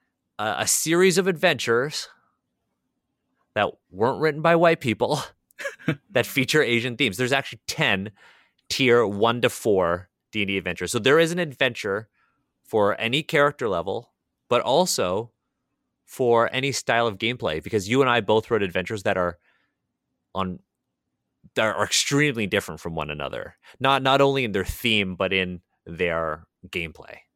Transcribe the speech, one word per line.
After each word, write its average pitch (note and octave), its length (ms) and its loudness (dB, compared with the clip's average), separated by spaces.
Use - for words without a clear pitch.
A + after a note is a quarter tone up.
a, G#2 220 -2
a A2 60 0
series F3 520 2
of F#3 80 0
adventures D3 800 0
that G#2 160 0
weren't G2+ 280 -2
written D3+ 220 -2
by E3 140 4
white E3 240 4
people B2 400 0
<laughs> - 420 -6
that A#2+ 160 0
feature D3 380 0
Asian A#2+ 340 -2
themes. A2+ 200 0
There's B2 140 -2
actually C3+ 360 -4
ten G#2+ 420 0
tier A#2+ 380 4
one A2 360 0
to B2 100 2
four F#2 580 0
D G#2+ 100 -4
and G2 60 -2
D G2 100 -2
adventures. F2+ 340 -6
So A#2+ 60 -4
there C3 220 4
is E3 120 2
an F3 60 -4
adventure A#2+ 720 -4
for G#2 360 0
any A#2+ 220 -2
character C#3+ 480 0
level, F#2+ 400 -4
but A#2+ 140 2
also A#2 680 0
for A#2 480 2
any C3 200 -2
style A#2 340 0
of G2+ 140 -2
gameplay, A2 420 -2
because G2 260 -2
you B2+ 140 4
and C3 80 2
I A#2+ 120 2
both A2 280 0
wrote G#2+ 140 0
adventures F#2+ 400 -4
that G2 140 0
are F2 200 -2
on, C3 280 -6
that A2 220 0
are G#2 80 0
extremely C#3 640 0
different F2+ 340 -2
from E2 140 -8
one D2+ 160 -4
another. C#2 460 -10
Not, C3+ 220 0
not C3+ 180 4
only C#3 260 4
in G#2+ 60 -4
their F#2+ 140 -2
theme, G2+ 500 -2
but F#2 160 -2
in F2+ 300 -2
their E2 600 -4
gameplay. E2 460 -10